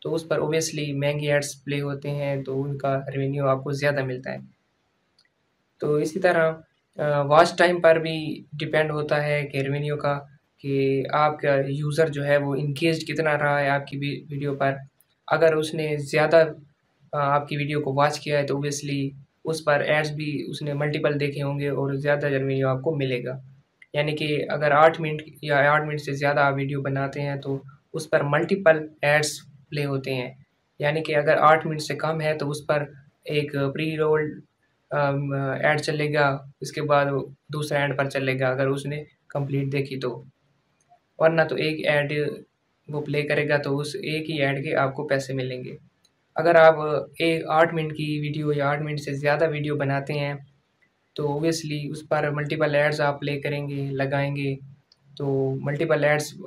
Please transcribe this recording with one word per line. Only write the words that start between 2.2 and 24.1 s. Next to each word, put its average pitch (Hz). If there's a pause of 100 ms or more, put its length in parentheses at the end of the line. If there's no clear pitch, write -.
तो 135
उनका 135
revenue 139
आपको 135
ज़्यादा 143
मिलता 131
है। - (1400)
तो 147
इसी 156
तरह, 165 (360)
अ, 147
watch 160
time 175
पर 165
भी 160 (100)
depend 156
होता 151
है 147
कि 139
revenue 147
का, 147 (480)
कि 135 (100)
आपका 151
user 147
जो 143
है 143
वो 139
engaged 156
कितना 151
रहा 143
है 143
आपकी 139
वी-, 143
video 143
पर। 139 (440)
अगर 156
उसने 156
ज़्यादा, 156 (760)
अ, 147
आपकी 143
video 143
को 135
watch 147
किया 147
है, 143
तो 135
obviously 143 (360)
उस 160
पर 147
एड्स 151
भी 147
उसने 147
multiple 147
देखे 143
होंगे 143
और 139
ज़्यादा 143
revenue 135
आपको 131
मिलेगा। 131 (520)
यानी 147